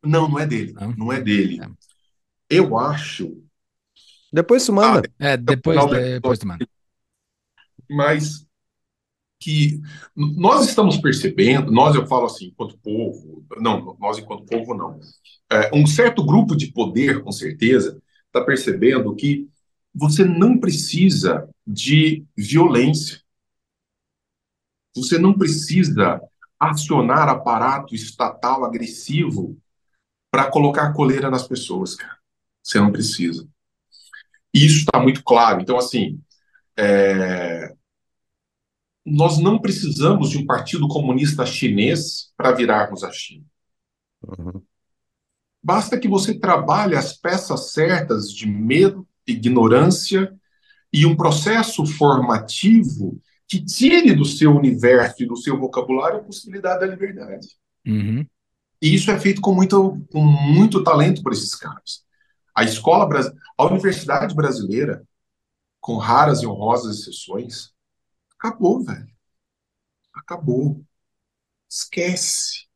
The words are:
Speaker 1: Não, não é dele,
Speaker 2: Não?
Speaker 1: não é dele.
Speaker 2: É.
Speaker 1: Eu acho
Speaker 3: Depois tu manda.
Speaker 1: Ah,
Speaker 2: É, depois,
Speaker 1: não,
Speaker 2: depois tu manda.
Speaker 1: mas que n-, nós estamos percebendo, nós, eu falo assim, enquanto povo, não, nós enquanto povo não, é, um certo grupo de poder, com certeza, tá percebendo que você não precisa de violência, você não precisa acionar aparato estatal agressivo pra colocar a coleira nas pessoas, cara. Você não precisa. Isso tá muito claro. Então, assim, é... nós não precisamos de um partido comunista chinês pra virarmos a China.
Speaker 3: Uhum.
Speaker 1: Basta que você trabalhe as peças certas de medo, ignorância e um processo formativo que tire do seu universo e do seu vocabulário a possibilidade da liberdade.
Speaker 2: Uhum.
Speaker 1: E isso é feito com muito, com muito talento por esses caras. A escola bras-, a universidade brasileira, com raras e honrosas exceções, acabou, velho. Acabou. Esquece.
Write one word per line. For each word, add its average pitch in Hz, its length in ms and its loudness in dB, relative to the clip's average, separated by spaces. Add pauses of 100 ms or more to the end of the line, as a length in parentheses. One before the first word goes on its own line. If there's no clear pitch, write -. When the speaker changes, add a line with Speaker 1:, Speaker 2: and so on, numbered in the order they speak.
Speaker 1:
Não, 156 260 2
não 143 80 -2
é 156 80 -4
dele, 110 340 -6
Speaker 2:
Não? 107 160 -8
Speaker 1:
não 110 160 -6
é 131 80 -4
dele. 101 440 -2
Speaker 2:
É. - 40 -18 (800)
Speaker 1:
Eu 147 300 2
acho 139 640 -6 (880)
Speaker 3:
Depois 233 320 2
tu 226 80 0
manda. 202 380 4 (100)
Speaker 1:
Ah, 143 100 -2
Speaker 2:
É, 135 60 2
depois, 135 420 0
Speaker 1:
não, 139 120 4
Speaker 2:
depois 123 480 -2
tu - 80 -12
manda. 87 220 -8 (1200)
Speaker 1:
mas 151 560 -2 (960)
que 151 420 0 (340)
n-, 147 220 -2
nós 226 300 4
estamos 180 300 2
percebendo, 123 720 2
nós, 139 240 6
eu 123 120 0
falo 123 180 0
assim, 98 220 -10
enquanto - 320 -14
povo, 107 680 -8 (140)
não, 101 400 -4
nós 104 180 -6
enquanto 104 280 -16
povo 117 280 -6
não, 80 260 -12 (520)
é, 107 220 2
um 147 120 6
certo 233 400 2
grupo 185 300 4
de - 160 -4
poder, 123 500 -2
com 98 100 -14
certeza, 110 680 -2 (300)
tá 123 100 0
percebendo 120 720 0
que 143 320 -4 (460)
você 151 300 2
não 185 340 4
precisa 160 880 0 (180)
de 151 580 0 (120)
violência, 139 840 2 (1800)
você 131 220 -2
não 190 200 6
precisa 147 840 0 (380)
acionar 147 680 0
aparato 123 680 -2
estatal 123 680 -4
agressivo 117 960 -6 (720)
pra 135 180 0
colocar 147 380 2
a 147 60 -2
coleira 135 360 0
nas 127 180 -4
pessoas, 95 480 -8
cara. - 220 -18 (460)
Você - 160 -2
não 101 120 4
precisa. 85 560 -6 (1080)
Isso 151 320 4
tá - 140 2
muito 131 240 2
claro. 117 380 4
Então, 123 160 -2
assim, 123 420 -4 (580)
é... 95 960 0 (1300)
nós 151 320 2
não 208 220 4
precisamos 156 720 0
de 147 80 -4
um 135 80 -4
partido 139 420 -2
comunista 139 580 -2
chinês 123 920 -2
pra 127 140 2
virarmos 107 520 0
a 92 80 -10
China. - 340 -18 (800)
Speaker 3:
Uhum. 92 360 -14 (1000)
Speaker 1:
Basta 202 380 -2
que - 80 -4
você 196 300 0
trabalhe 170 580 0
as - 180 -4
peças 170 580 -6
certas 151 600 -2
de - 160 -8
medo, 143 600 2 (200)
ignorância 127 1040 2 (580)
e 151 140 4
um 156 100 4
processo 175 720 0
formativo 131 1300 2 (280)
que 165 160 -6
tire 285 500 4
do 147 120 2
seu 147 300 4
universo 123 680 4
e 120 60 -4
do 117 100 -8
seu 131 220 -4
vocabulário 131 600 -4
a 208 40 -16
possibilidade 190 560 -8
da 190 80 -2
liberdade. 190 600 -12 (380)
Speaker 2:
Uhum. 110 400 -4 (560)
Speaker 1:
E 156 120 4
isso 190 180 2
é 196 80 0
feito 196 220 0
com 196 120 2
muito, 190 480 2 (100)
com 151 100 -2
muito 151 600 4
talento 160 380 2
por 127 100 -4
esses - 240 -6
caras. - 480 -18 (500)
A 110 100 2
escola 165 420 2
bras-, 143 280 -2 (240)
a 147 80 2
universidade 190 680 -2
brasileira, 127 720 -4 (800)
com 117 160 -8
raras 120 440 2
e 117 60 -6
honrosas 107 520 -4
exceções, - 720 -14 (680)
acabou, 226 440 -2
velho. - 240 -12 (1080)
Acabou. 147 720 -6 (840)
Esquece. - 960 -6 (100)